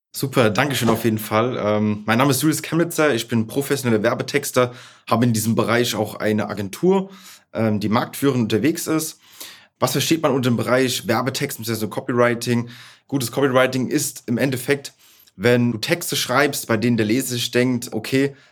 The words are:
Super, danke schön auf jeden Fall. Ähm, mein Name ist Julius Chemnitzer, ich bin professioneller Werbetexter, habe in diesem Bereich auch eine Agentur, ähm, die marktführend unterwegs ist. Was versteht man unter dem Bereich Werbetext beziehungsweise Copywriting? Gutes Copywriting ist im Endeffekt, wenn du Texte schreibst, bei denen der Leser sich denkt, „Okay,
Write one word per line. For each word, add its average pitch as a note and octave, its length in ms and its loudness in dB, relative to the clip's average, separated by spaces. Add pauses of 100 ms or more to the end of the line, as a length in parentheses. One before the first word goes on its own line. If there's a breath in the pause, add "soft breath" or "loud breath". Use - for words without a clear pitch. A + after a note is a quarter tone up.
(160)
Super, B2+ 340 2
danke C3 260 0
schön A#2 120 0
auf A2+ 160 2
jeden A2 140 2
Fall. A#2+ 440 0
Ähm, G#2+ 440 0
mein A2 120 2
Name C#3 140 4
ist B2+ 120 0
Julius D3+ 180 0
Chemnitzer, D#3+ 520 0
ich A2+ 140 -2
bin A2+ 180 0
professioneller B2 580 0
Werbetexter, B2 720 0 (360 loud breath)
habe A#2 160 2
in A#2+ 80 2
diesem A2 220 0
Bereich A#2 400 0
auch G#2 200 -4
eine G#2+ 320 0
Agentur, F3 640 -2 (420 loud breath)
ähm, G#2+ 300 0
die G#2+ 80 -2
marktführend B2+ 540 0
unterwegs G#2+ 440 0
ist. G#2+ 320 -4 (600 loud breath)
Was A#2+ 120 -2
versteht D#3+ 300 0
man D3 100 2
unter B2+ 180 0
dem A#2 60 2
Bereich A#2 520 0
Werbetext B2 500 -2
beziehungsweise A2 320 -4
Copywriting? A#2+ 800 0 (400 loud breath)
Gutes C3 240 -4
Copywriting C3 540 2
ist - 400 -4
im B2 100 0
Endeffekt, C#3 560 -2 (420 soft breath)
wenn A#2+ 360 4
du G#2+ 60 -2
Texte D3+ 380 -4
schreibst, C3+ 520 0
bei A2+ 100 2
denen A#2+ 200 2
der A2 80 2
Leser B2 240 0
sich A#2+ 220 -6
denkt, B2 420 0
„Okay, C3+ 420 -2 (160 loud breath)